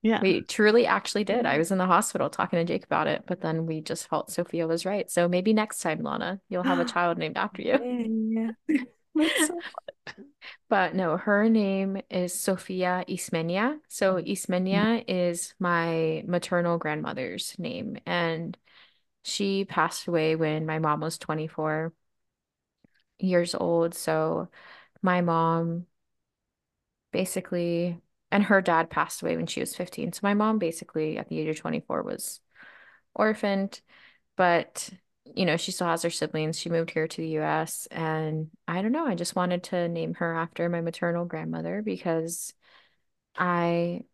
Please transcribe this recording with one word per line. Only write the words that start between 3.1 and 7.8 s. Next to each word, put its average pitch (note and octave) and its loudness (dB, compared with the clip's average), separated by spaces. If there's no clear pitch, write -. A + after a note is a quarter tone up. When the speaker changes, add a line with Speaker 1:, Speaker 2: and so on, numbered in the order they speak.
Speaker 2:
but F3 -4
then D#3+ -2
we D#3+ -4
just - -8
felt - -4
Sophia E3+ -2
was E3 -2
right. G3 -2
So F3 4
maybe F#3 2
next G#3+ 0
time, D#3+ -2
Lana, F#3 -4
you'll F3+ -2
have F3+ 2
a - 2
Speaker 1:
<gasps> - -2
Speaker 2:
child F3 0
named D#3+ -4
after - -4
you. - 2
Speaker 1:
Yay. A3+ -2